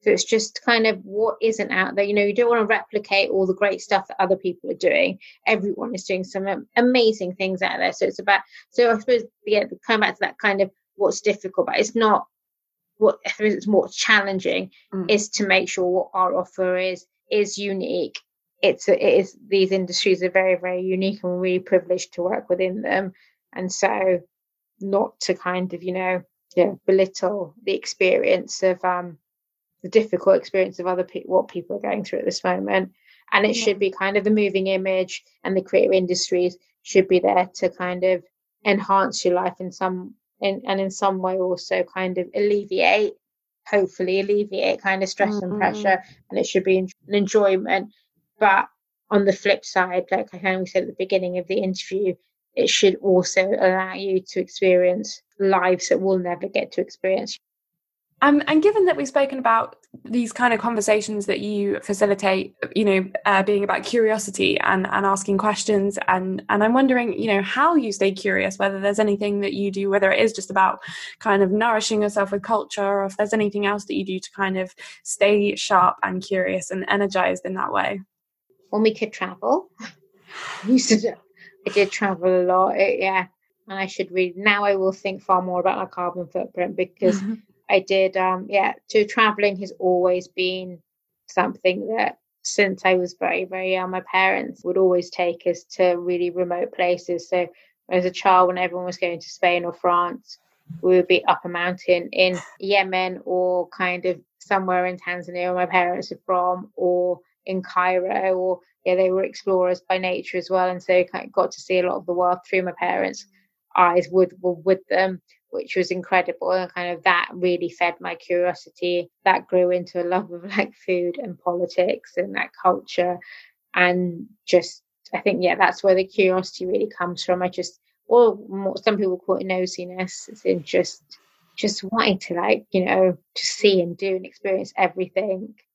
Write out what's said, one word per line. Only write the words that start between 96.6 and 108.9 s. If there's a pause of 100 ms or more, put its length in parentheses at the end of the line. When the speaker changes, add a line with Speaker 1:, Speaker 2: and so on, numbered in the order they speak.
Speaker 1:
places.
So (440)
as
a
child,
when
everyone
was
going
to
Spain
or
France, (420)
we
would
be
up
a
mountain
in (200)
Yemen
or
kind
of (200)
somewhere
in
Tanzania
where
my
parents
are
from,
or (240)
in
Cairo,
or, (260)
yeah,